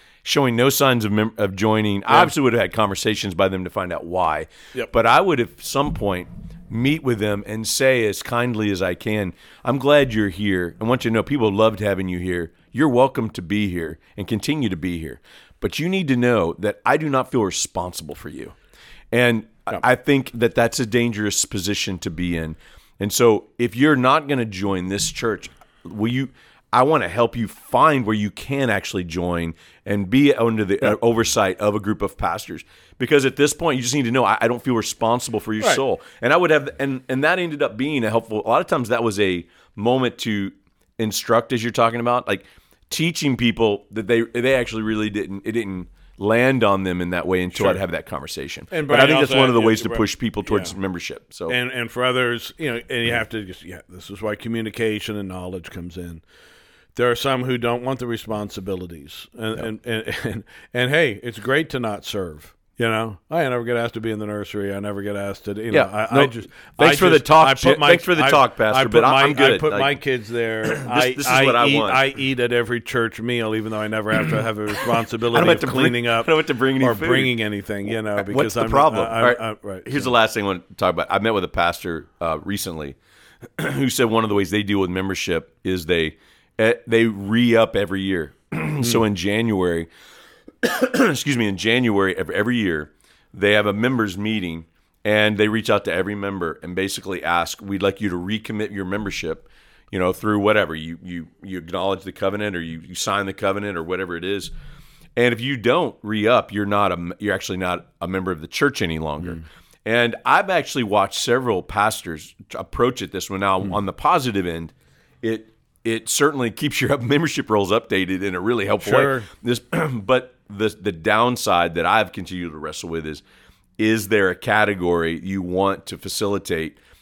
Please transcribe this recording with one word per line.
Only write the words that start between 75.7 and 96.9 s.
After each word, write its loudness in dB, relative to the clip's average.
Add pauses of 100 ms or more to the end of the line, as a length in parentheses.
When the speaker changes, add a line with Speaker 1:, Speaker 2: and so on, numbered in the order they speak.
Speaker 2:
cleaning 2
up 2
Speaker 1:
I 2
don't 4
have -2
to 0
bring 2
any 4
Speaker 2:
or 4
Speaker 1:
food. -6
Speaker 2:
bringing 2
anything, -6
you -4
know, -4
Speaker 1:
What's -2
Speaker 2:
because 0
Speaker 1:
the 0
Speaker 2:
I'm, -2
Speaker 1:
problem? 4
Speaker 2:
I, -6
I, -2
Speaker 1:
All 4
right. 4
Speaker 2:
I, -4
right, -10
Speaker 1:
Here's -4
Speaker 2:
so. -2
Speaker 1:
the 0
last 6
thing -2
I 0
want -4
to -20
talk 2
about. -2
I 2
met 2
with 0
a -4
pastor, -2 (120)
uh, -4
recently -8 (340)
<clears throat> -16
who -2
said 2
one 2
of -2
the 0
ways 0
they 0
deal 0
with 0
membership -4
is -2
they, 0 (400)
eh, 4 (140)
they 4
re-up 2
every -2
year. -2 (180)
<clears throat> -4
So 2
Speaker 2:
Hmm. 4
Speaker 1:
in 2
January, 0 (760)
<clears throat> 0
excuse 0
me, 2
in -2
January 2
of -6
every 0
year, -2 (420)
they 2
have 4
a 0
members 0
meeting, -4 (380)
and 2
they 4
reach 0
out 2
to -2
every -2
member -6
and -10
basically -6